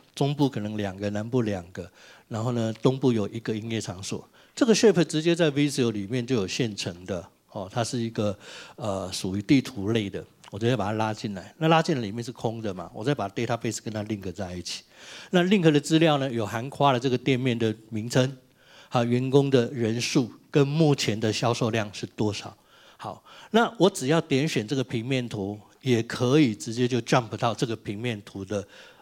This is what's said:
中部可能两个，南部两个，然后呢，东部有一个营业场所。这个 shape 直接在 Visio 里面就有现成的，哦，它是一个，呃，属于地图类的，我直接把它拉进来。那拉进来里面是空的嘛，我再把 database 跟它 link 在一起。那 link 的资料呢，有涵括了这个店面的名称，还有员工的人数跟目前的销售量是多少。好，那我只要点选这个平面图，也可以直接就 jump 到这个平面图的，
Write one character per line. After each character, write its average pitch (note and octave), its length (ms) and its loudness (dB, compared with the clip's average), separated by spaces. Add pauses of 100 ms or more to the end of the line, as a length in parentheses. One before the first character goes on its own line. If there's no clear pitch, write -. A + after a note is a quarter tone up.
(140)
中 C#3+ 220 0
部 C#3+ 140 2
可 A#2+ 100 -6
能 G#2+ 160 -6
两 G2+ 220 -4
个， G#2 140 -4
南 G#2 160 -4
部 A#2+ 160 0
两 G2 280 -4
个， F2+ 180 -12 (380)
然 A2 160 -6
后 B2+ 80 -2
呢， A2+ 300 -2
东 C3+ 180 2
部 C3 140 4
有 G#2+ 160 0
一 A#2 100 -10
个 A2 160 -6
营 A2+ 160 -8
业 A2+ 80 -2
场 F#2+ 240 -10
所。 - 240 -10 (260)
这 - 120 0
个 A3+ 100 6
shape F3 300 6
直 D3+ 160 -2
接 E3+ 120 2
在 E3 160 4
Visio C#3 420 2
里 G#2 160 -4
面 A#2+ 180 -4
就 B2+ 100 0
有 G2+ 100 0
现 G#2+ 300 -2
成 F2 300 -8
的， F2+ 200 -6 (260)
哦， F#2+ 200 -10
它 A#2+ 120 -2
是 B2 140 -4
一 A2+ 120 -2
个， G#2 280 -2 (380)
呃， F#2+ 380 -6
属 F#2+ 240 -4
于 G#2 40 -2
地 C3+ 200 4
图 G2+ 300 -6
类 A2 180 0
的， F2+ 160 -8 (240)
我 G#2 80 -12
直 A2+ 100 0
接 B2+ 80 4
把 G#2 100 -2
它 G#2 80 -2
拉 A2 200 -2
进 G#2+ 200 -6
来。 F2+ 260 -12
那 D#3+ 80 2
拉 D#3+ 140 6
进 D#3+ 140 -2
来 B2 60 -2
里 G2+ 100 -4
面 A#2 120 -6
是 B2 80 -10
空 A2+ 300 -6
的 G#2 120 -6
嘛， F2 200 -10
我 A2 100 -10
再 C#3 120 0
把 G2+ 140 -4
database A#2 520 -4
跟 A2 120 -10
它 G#2+ 120 -4
link G2+ 280 -6
在 F2+ 220 -8
一 F2+ 60 -8
起。 - 220 -10 (460)
那 F3+ 140 2
link F#3 280 4
的 D3 80 4
资 D#3+ 200 2
料 D#3 180 4
呢， C3+ 140 -2
有 A#2 140 -2
涵 A2+ 240 -6
括 C#3 220 4
了 B2 80 2
这 C3+ 100 0
个 B2 80 2
店 B2+ 220 2
面 B2 180 0
的 A2+ 160 2 (160)
名 A2 200 -6
称， C3 280 2 (520)
还 B2+ 100 0
有 A#2 60 2
员 B2 240 2
工 C#3 220 6
的 A#2+ 200 4
人 A#2 300 0
数 A#2+ 300 0 (180)
跟 C#3+ 180 4
目 D3 280 4
前 G2+ 240 -2
的 A2 120 2
销 A#2 220 0
售 A#2 160 0
量 G#2+ 240 -2
是 - 140 -10
多 G#2+ 260 -2
少。 - 240 -12 (400)
好， - 260 -12 (280)
那 A3 260 4
我 F3 120 6
只 C3 180 -2
要 E3 120 4
点 C#3+ 280 0
选 A#2+ 200 -2
这 C#3 80 -4
个 C3 80 0
平 A#2 200 -4
面 B2+ 240 -2
图， G#2 320 -6 (220)
也 A#2+ 220 2
可 B2+ 360 2
以 B2+ 140 4
直 - 180 -8
接 A#2+ 160 0
就 A#2+ 140 0
jump A#2 360 0
到 A#2 180 0
这 C3+ 100 -2
个 A2+ 120 -4
平 G2+ 220 -8
面 A2+ 240 -4
图 G2 220 -10
的， G2 220 -4 (340)